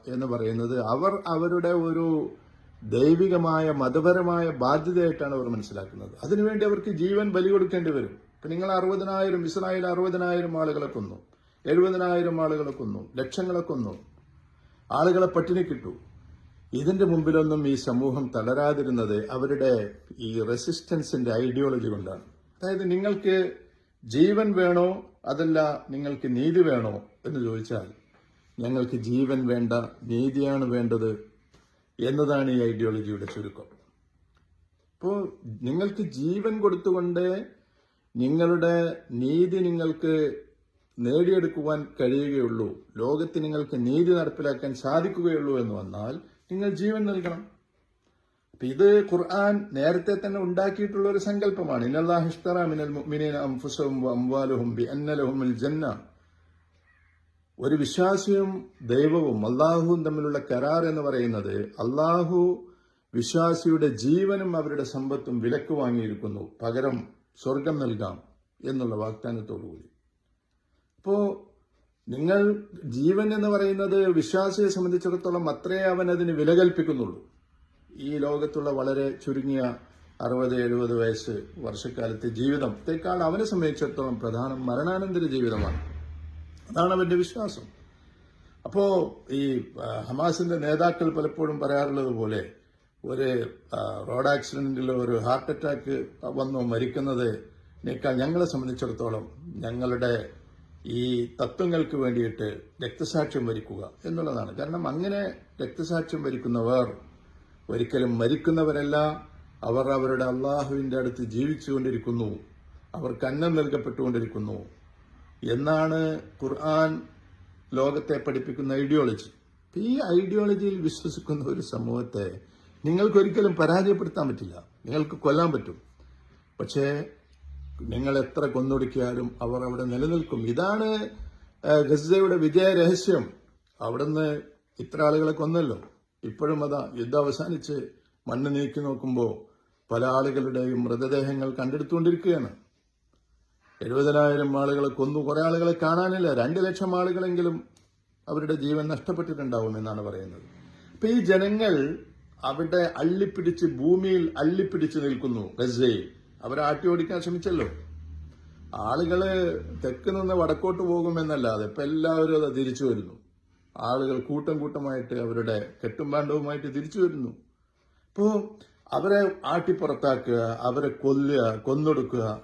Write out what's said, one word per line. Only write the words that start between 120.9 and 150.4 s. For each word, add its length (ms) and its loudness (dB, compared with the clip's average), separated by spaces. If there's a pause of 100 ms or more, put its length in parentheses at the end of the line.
ഒരു 160 -2
സമൂഹത്തെ 640 -4 (560)
നിങ്ങൾക്കൊരിക്കലും 720 4
പരാജയപ്പെടുത്താൻ 720 2
പറ്റില്ല. 280 -8 (300)
നിങ്ങൾക്ക് 300 -2
കൊല്ലാൻ 360 2
പറ്റും, 260 -6 (840)
പക്ഷേ 280 -2 (920)
നിങ്ങൾ 360 -2
എത്ര 280 0
കൊന്നൊടുക്കിയാലും 800 0 (140)
അവർ 220 -2
അവിടെ 200 -4
നിലനിൽക്കും. 640 -2
ഇതാണ്, 420 0 (760)
ആ, 160 4
ഗസയുടെ 560 4
വിജയ 360 6
രഹസ്യം. 500 4 (580)
അവിടുന്ന് 460 -2 (520)
ഇത്ര 220 -8
ആളുകളെ 300 4
കൊന്നല്ലോ, 460 0 (460)
ഇപ്പോഴും 400 -2
അതാ 180 -2 (140)
യുദ്ധം 240 0
അവസാനിച്ച് 560 -2 (520)
മണ്ണ് 280 0
നീക്കി 240 -2
നോക്കുമ്പോ 480 0 (640)
പല 140 2
ആളുകളുടെയും 760 0
മൃതദേഹങ്ങൾ 680 0
കണ്ടെടുത്തുകൊണ്ടിരിക്കുകയാണ്. 1000 0 (1300)
എഴുപതിനായിരം 760 4
ആളുകളെ 300 2
കൊന്നു, 300 -2
കുറെ 220 0
ആളുകളെ 400 2
കാണാനില്ല, 520 2
രണ്ട് 260 2
ലക്ഷം 400 0
ആളുകളെങ്കിലും 560 0 (720)
അവരുടെ 280 -2
ജീവൻ 320 0
നഷ്ടപ്പെട്ടിട്ടുണ്ടാവും 880 -4
എന്നാണ് 240 -6
പറയുന്നത്. 440 -10 (480)